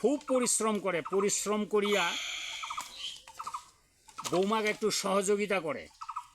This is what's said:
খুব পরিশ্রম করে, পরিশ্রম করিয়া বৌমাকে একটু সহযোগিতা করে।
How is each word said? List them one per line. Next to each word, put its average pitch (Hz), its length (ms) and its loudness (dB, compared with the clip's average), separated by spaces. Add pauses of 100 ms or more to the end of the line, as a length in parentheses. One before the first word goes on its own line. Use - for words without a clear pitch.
খুব 277 260 2
পরিশ্রম 220 520 2
করে, 175 220 0
পরিশ্রম 202 640 0
করিয়া 202 480 2 (2250)
বৌমাকে 208 360 2
একটু 208 240 0
সহযোগিতা 196 680 2
করে। 135 280 -4 (480)